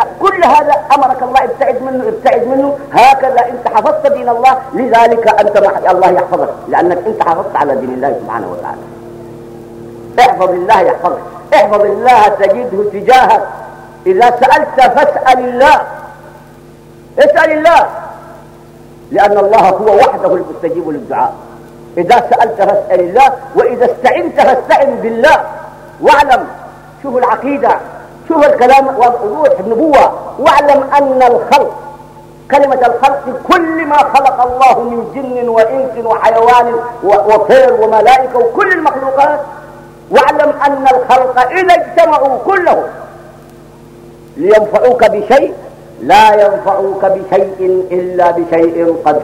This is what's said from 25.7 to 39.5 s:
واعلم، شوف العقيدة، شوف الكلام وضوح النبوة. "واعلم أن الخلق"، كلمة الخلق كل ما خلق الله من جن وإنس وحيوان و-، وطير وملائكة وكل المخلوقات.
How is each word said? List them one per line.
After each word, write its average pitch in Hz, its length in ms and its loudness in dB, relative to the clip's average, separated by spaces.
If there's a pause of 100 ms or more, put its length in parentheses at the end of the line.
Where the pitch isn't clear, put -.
واعلم، 285 460 2 (560)
شوف 254 140 -6
العقيدة، 233 600 -2 (500)
شوف 302 180 2
الكلام 269 420 4
وضوح 233 720 0
النبوة. 226 540 0 (260)
"واعلم 285 440 2 (140)
أن 262 260 2
الخلق"، 240 520 2 (760)
كلمة 269 240 2
الخلق 247 480 0 (280)
كل 330 340 0
ما 294 120 0
خلق 269 440 2
الله 247 420 2
من 233 320 -6
جن 247 340 -6
وإنس 226 560 -2
وحيوان 226 680 2 (300)
و-، 202 300 2
وطير 254 400 4
وملائكة 233 640 2
وكل 349 320 0
المخلوقات. 285 680 0 (720)